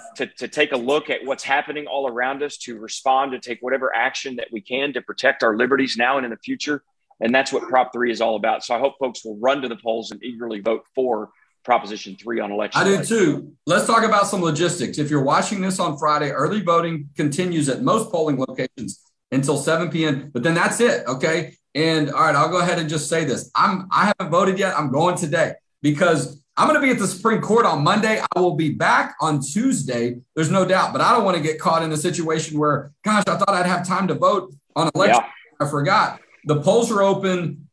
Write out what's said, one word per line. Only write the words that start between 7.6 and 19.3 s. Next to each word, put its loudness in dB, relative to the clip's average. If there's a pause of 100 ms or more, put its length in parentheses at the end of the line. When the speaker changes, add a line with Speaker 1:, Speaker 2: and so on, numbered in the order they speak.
Speaker 1:
Prop 2
three 0
is -4
all 2
about. -2
So -2
I -2
hope 0
folks -6
will -12
run 0
to -6
the -10
polls -6
and -16
eagerly -8
vote -2 (100)
for -2 (340)
Proposition -2
three -6
on -4
election -2
Speaker 2:
I 2
do 2
Speaker 1:
day. -2
Speaker 2:
too. 0 (120)
Let's 2
talk 4
about 2
some -2
logistics. 0
If -2
you're 2
watching 0
this -2
on -2
Friday, 0
early 0
voting 0
continues 0
at -2
most 0
polling 0
locations -6 (300)